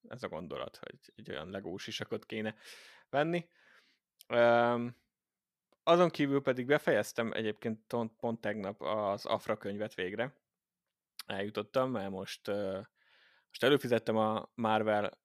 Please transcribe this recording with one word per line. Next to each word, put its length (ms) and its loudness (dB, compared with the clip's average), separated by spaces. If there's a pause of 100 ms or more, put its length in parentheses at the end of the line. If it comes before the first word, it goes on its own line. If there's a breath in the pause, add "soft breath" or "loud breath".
ez 160 -12
a 40 -4
gondolat, 500 -10
hogy 220 -16 (160)
egy 140 -16
olyan 200 -10
Lego 280 -10
sisakot 480 -8
kéne 300 -6 (540 loud breath)
venni. 400 -2 (800 soft breath)
Öm, 680 4 (880)
azon 260 8
kívül 320 2
pedig 240 0
befejeztem 680 2
egyébként 540 -4
ton-, 300 -4
pont 240 -4
tegnap 400 -6
az 440 -2
Afra 320 -2
könyvet 360 -6
végre. 460 -6 (840)
Eljutottam, 680 -2
mert 180 -4
most, 380 -10
ö, 320 -4 (680 soft breath)
most 160 -8
előfizettem 540 2
a 380 0
Marvel 680 0